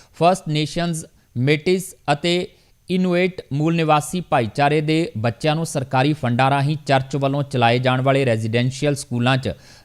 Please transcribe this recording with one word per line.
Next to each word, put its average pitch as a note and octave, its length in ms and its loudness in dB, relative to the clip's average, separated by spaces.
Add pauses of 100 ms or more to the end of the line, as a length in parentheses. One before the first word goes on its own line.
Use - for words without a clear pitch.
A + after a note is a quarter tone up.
(160)
ਫਸਟ F3 320 2
ਨੇਸ਼ਨਜ਼, D#3+ 560 -2 (320)
ਮੇਟਿਸ D#3 580 0 (180)
ਅਤੇ F3 360 -2 (400)
ਇਨੂਇਟ F#3 540 0 (100)
ਮੂਲ D3+ 240 0
ਨਿਵਾਸੀ D#3 440 0
ਭਾਈਚਾਰੇ C#3+ 600 0
ਦੇ D#3 380 0
ਬੱਚਿਆਂ A#2+ 380 -2
ਨੂੰ E3 100 -4
ਸਰਕਾਰੀ C3+ 480 0
ਫੰਡਾਂ B2+ 360 0
ਰਾਹੀਂ C#3+ 260 0 (100)
ਚਰਚ C#3 300 0
ਵੱਲੋਂ C#3 260 0
ਚਲਾਏ B2 360 2
ਜਾਣ B2+ 240 0
ਵਾਲੇ C3+ 240 2
ਰੈਜ਼ੀਡੈਂਸ਼ੀਅਲ A#2+ 680 0
ਸਕੂਲਾਂ B2 420 -2
'ਚ A#2+ 160 -4 (320)